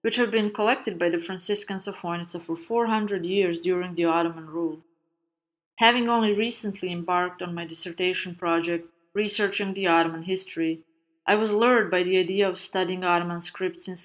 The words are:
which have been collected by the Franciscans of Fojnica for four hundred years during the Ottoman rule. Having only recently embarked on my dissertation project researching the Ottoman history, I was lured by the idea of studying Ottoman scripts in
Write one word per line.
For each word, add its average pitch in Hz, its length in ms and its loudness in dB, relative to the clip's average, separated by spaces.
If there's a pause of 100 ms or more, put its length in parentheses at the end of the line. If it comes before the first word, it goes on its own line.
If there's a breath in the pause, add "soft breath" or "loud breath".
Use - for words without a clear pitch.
which 226 160 0
have 240 140 2
been 208 200 2
collected 214 480 0
by 175 120 2
the 170 80 0
Franciscans 190 680 -4
of 196 80 -8
Fojnica 170 460 -6
for 165 160 -6
four 233 300 0
hundred 208 400 0
years 180 340 2
during 180 360 0
the 170 100 2
Ottoman 165 400 0
rule. 160 320 -4 (960)
Having 240 320 6
only 226 240 4
recently 208 580 -2
embarked 180 520 -2
on 175 120 -6
my 170 120 -6
dissertation 180 680 -4
project 170 540 0 (240)
researching 202 600 -2
the 190 140 0
Ottoman 165 340 4
history, 165 580 -4 (460)
I 202 80 4
was 214 160 0
lured 220 400 4
by 180 120 2
the 185 140 2
idea 190 320 2
of 185 100 -4
studying 185 460 -2
Ottoman 175 380 0
scripts - 460 -6
in 185 160 -8